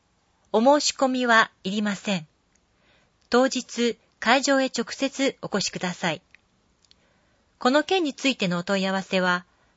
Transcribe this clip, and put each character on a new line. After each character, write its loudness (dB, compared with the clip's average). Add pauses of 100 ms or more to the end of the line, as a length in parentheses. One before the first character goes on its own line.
(500)
お 4
申 4
し -2
込 0
み -2
は 4 (140)
い -4
り -4
ま -2
せ -4
ん。 -8 (1000)
当 4
日、 -4 (200)
会 4
場 2
へ 0
直 -6
接 -4
お -10
越 -4
し -4
く -10
だ -4
さ -4
い。 -8 (1400)
こ 2
の 2
件 0
に -2
つ -6
い 0
て -2
の -2
お -6
問 -2
い -2
合 -2
わ -2
せ -2
は、 0 (320)